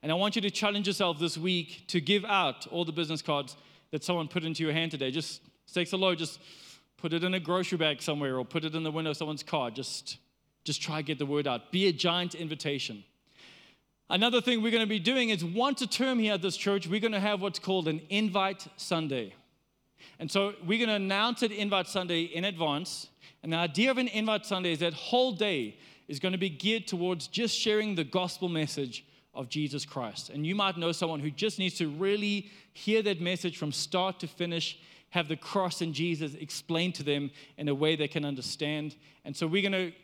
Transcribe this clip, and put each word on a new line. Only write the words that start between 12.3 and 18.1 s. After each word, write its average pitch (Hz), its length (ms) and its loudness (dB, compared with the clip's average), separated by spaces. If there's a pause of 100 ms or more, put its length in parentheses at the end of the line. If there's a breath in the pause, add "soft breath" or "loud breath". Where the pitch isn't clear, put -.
invitation. 143 680 -4 (1040 loud breath)
Another 233 320 4
thing 233 220 2
we're 226 100 2
gonna 226 140 4
be 214 140 0
doing 240 300 2
is 180 140 0
once 233 380 0
a 240 60 -2
term 254 320 2
here 214 160 2
at 175 80 -2
this 185 120 -2
church, 202 300 0
we're 190 140 0
gonna 214 200 0
have 208 220 2
what's 196 180 -4
called 190 280 0
an 160 220 0
Invite 196 580 0 (100)